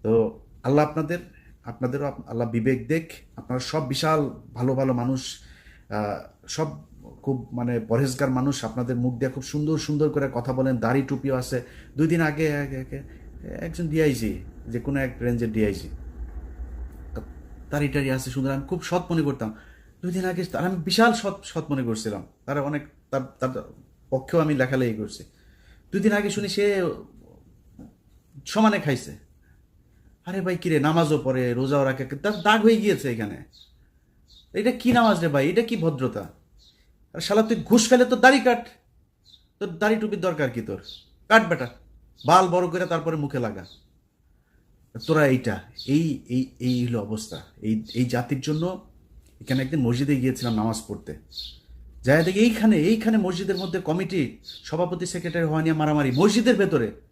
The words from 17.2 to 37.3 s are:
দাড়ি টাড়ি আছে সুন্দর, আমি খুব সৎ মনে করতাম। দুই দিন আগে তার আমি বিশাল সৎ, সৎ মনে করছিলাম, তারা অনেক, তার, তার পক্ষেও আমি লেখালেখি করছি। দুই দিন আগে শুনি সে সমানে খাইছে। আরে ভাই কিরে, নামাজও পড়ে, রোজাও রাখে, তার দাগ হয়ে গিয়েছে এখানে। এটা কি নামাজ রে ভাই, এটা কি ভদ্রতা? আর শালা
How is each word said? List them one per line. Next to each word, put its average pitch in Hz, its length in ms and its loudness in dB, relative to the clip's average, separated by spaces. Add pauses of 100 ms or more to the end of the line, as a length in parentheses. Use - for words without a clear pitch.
দাড়ি 147 180 0
টাড়ি 135 220 0
আছে 131 200 -2
সুন্দর, 131 200 -2
আমি 139 180 -4
খুব 180 140 -4
সৎ 180 280 -2
মনে 170 120 2
করতাম। 117 320 -2 (480)
দুই 180 100 -4
দিন 185 120 -2
আগে 185 200 -2
তার - 220 -2
আমি 185 100 -2
বিশাল 220 360 4
সৎ, - 320 -6
সৎ - 260 -8
মনে 135 120 0
করছিলাম, 107 440 -4 (180)
তারা 143 160 -4
অনেক, 143 220 -4 (280)
তার, 139 100 -2 (200)
তার - 320 -4 (380)
পক্ষেও 135 300 0
আমি 151 140 2
লেখালেখি 127 420 0
করছি। 107 280 -10 (680)
দুই 196 80 0
দিন 208 120 4
আগে 202 180 0
শুনি 202 180 -4
সে 202 340 0 (1600)
সমানে 208 320 4
খাইছে। 123 480 -4 (1000)
আরে 190 140 -4
ভাই 180 160 -2
কিরে, 170 240 2
নামাজও 156 440 2
পড়ে, 127 300 0
রোজাও 135 300 2
রাখে, 131 200 -2
তার 175 380 -4
দাগ 214 200 4
হয়ে 220 140 8
গিয়েছে 180 360 0
এখানে। 107 320 -6 (1080)
এটা 214 180 2
কি 247 220 0
নামাজ 220 280 6
রে 165 80 2
ভাই, 143 200 2
এটা 185 140 2
কি 226 140 -2
ভদ্রতা? 131 520 -2 (840)
আর 165 60 -10
শালা 208 220 4